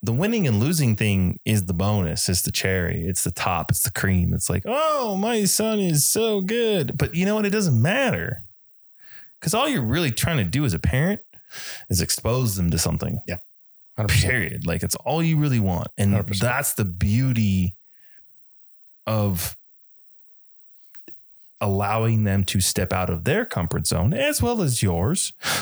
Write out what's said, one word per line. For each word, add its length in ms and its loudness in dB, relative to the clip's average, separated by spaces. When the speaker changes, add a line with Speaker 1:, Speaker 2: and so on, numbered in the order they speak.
Speaker 1:
the 100 0
winning 340 2
and 140 2
losing 360 2
thing 480 2
is 220 2
the 80 -2
bonus, 540 0
it's 140 0
the 100 -4
cherry, 540 -2
it's 180 -2
the 60 -2
top, 400 -2
it's 120 0
the 80 -2
cream. 420 2
It's 160 -4
like, 180 0
"Oh, 500 0
my 280 0
son 360 0
is 280 2
so 320 0
good." 560 -2
But 180 -2
you 120 0
know 80 0
what? 120 0
It 40 0
doesn't 300 0
matter. 640 -2
'Cause 140 -4
all 140 0
you're 140 0
really 300 2
trying 260 0
to 60 2
do 200 0
as 80 2
a 60 0
parent 420 0
is 100 0
expose 560 0
them 140 0
to 80 0
something. 480 -2
Speaker 2:
Yeah. 120 -8
Hundred 140 -2
percent. 200 2
Speaker 1:
Period. 360 -2
Like, 180 -2
it's 120 -4
all 260 -2
you 140 2
really 240 2
want. 360 0
And 160 2
Speaker 2:
Hundred 160 2
percent. 200 0
Speaker 1:
that's 260 -2
the 100 0
beauty 880 2
of 500 0
allowing 640 2
them 220 2
to 160 0
step 320 0
out 180 0
of 140 -4
their 200 2
comfort 420 -2
zone 280 2
as 260 0
well 220 0
as 200 0
yours. 500 0